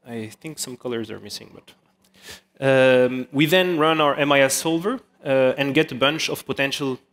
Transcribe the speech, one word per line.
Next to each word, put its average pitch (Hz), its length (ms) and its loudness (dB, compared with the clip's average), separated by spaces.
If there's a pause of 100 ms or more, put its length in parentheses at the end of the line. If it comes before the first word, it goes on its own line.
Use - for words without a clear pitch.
I 117 220 -10 (120)
think 156 180 -16
some 123 200 -12
colors 117 320 -8
are 101 100 -14
missing, 104 340 -16
but... - 200 -20 (840)
Um, 127 720 4
we 143 140 2
then 180 340 2
run 156 220 2
our 143 140 2
M 143 180 2
I 139 80 6
S 135 140 4
solver, 170 460 -4 (220)
uh, 131 360 2
and 139 160 -2
get 156 180 2
a - 20 -10
bunch 139 360 -2
of - 160 -8
potential 135 520 -4 (140)